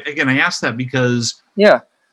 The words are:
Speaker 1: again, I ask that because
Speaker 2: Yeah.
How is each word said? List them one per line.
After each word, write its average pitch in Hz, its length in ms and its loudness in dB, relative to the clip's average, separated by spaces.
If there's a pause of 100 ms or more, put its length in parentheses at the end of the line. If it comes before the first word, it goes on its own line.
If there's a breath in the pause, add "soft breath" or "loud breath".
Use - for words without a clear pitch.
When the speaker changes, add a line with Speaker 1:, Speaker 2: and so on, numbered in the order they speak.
Speaker 1:
again, 147 200 -4
I 131 120 0
ask 175 220 -2
that 127 140 -4
because 123 680 -4 (120)
Speaker 2:
Yeah. 190 260 4 (320)